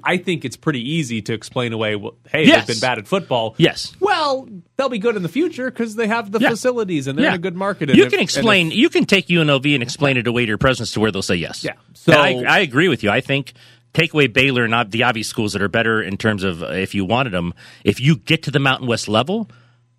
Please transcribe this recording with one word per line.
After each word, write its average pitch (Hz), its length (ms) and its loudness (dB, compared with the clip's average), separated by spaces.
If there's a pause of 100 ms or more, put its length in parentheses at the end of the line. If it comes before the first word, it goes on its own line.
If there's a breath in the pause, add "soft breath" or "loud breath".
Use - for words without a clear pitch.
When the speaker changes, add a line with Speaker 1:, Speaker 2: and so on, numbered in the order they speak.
Speaker 1:
I 165 140 0
think 180 260 -6
it's 127 140 -10
pretty 139 240 -4 (100)
easy 120 300 -4
to 117 120 -6
explain 120 380 -6
away, 110 240 -2
"Well, 104 200 -10 (140)
hey, 156 160 2
Speaker 2:
Yes. 156 220 6
Speaker 1:
they've 120 80 0
been 110 60 -6
bad 123 160 0
at 101 100 -10
football." 117 500 -2
Speaker 2:
Yes. - 440 -4
Speaker 1:
Well, 311 480 0 (260)
they'll 269 140 -2
be 247 100 -6
good 226 160 0
in 190 80 -6
the 160 60 -4
future 262 420 -4
'cause 226 240 -6
they 226 120 -2
have 220 260 -4
the 226 60 0
Speaker 2:
Yeah. 269 100 2
Speaker 1:
facilities 208 580 -2
and 135 100 -4
they're 269 100 2
Speaker 2:
Yeah. - 40 2
Speaker 1:
in - 40 0
a 180 40 -4
good 170 160 -6
market. 190 340 -4
And 147 80 6
Speaker 2:
You 370 60 10
Speaker 1:
if, - 60 0
Speaker 2:
can 392 100 0
Speaker 1:
and 214 100 0
if - 60 -4
Speaker 2:
explain, 180 360 4
you 277 180 4
can 339 160 2
take 185 240 -2
U 175 100 4
N 156 100 2
L 139 100 2
V 147 140 0
and 135 80 0
explain 135 360 0
it 117 100 -2
away 120 160 0
to 107 60 -2
your 104 80 -2
presidents 123 340 0
to - 80 -4
where 107 120 2
they'll 95 100 -4
say 95 140 -2
yes. - 280 -6
Speaker 1:
Yeah. - 100 -6 (200)
So - 180 0
Speaker 2:
I, 143 340 4
I 160 140 4
agree 160 300 2
with 120 140 0
you. 101 60 2
I 117 120 2
think 139 320 -4 (400 soft breath)
take 165 200 0
away 151 140 4
Baylor 123 380 2
and 113 100 0
ob-, 117 160 0
the 113 120 0
obvious 113 260 0
schools 107 240 -4
that 98 80 -2
are 98 80 0
better 110 320 0
in 95 160 -6
terms 107 260 0
of, 87 180 -4
uh, 69 100 -8
if 95 220 -4
you 98 120 -2
wanted 117 280 0
'em, 87 200 -2 (320 loud breath)
if 104 160 0
you 139 160 4
get 156 260 -2
to 147 80 -8
the 139 80 2
Mountain 131 280 0
West 113 200 -2
level, 143 420 0 (500 soft breath)